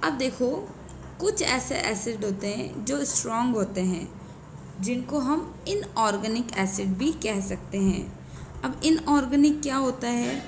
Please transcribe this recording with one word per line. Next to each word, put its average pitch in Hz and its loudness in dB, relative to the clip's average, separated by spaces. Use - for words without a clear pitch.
अब 311 2
देखो 247 2
कुछ 403 2
ऐसे 247 0
acid 214 -2
होते 196 -2
हैं 208 -4
जो 277 0
strong 240 0
होते 196 0
हैं 185 0
जिनको 247 -2
हम 285 0
inorganic 226 0
acid 196 0
भी 277 2
कह 208 0
सकते 196 -4
हैं। - -2
अब 262 -4
inorganic 294 6
क्या 269 0
होता 254 0
है 240 0